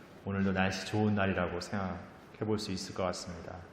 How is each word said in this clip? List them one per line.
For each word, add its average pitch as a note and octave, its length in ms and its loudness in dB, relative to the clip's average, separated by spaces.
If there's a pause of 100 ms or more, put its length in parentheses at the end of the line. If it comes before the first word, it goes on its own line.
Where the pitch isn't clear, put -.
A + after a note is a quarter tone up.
(260)
오늘도 G2 280 2
날씨 F#2 320 2
좋은 G#2+ 300 4
날이라고 F2+ 440 2
생각해 F#2 380 -2 (480)
볼 G#2+ 140 2
수 G2+ 120 -4
있을 - 240 -6
것 G2 80 0
같습니다. F2 520 -4 (180)